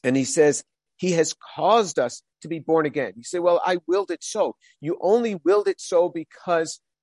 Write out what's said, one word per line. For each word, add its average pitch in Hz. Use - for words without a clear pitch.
And 123
he 135
says, 147
"He 180
has 165
caused 190
us 123
to 160
be 160
born 160
again." 131
You 120
say, 180
"Well, 175
I 185
willed 185
it 160
so." 175
You 151
only 220
willed 185
it 196
so 175
because 165